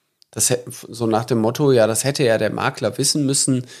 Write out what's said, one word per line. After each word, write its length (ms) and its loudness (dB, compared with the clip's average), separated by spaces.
Das 220 -2
hä-, 80 0
so 380 -8
nach 180 0
dem 140 0
Motto, 320 2
„Ja, 160 6
das 160 -2
hätte 200 0
ja 140 4
der 140 -2
Makler 480 -4
wissen 260 0
müssen. 400 0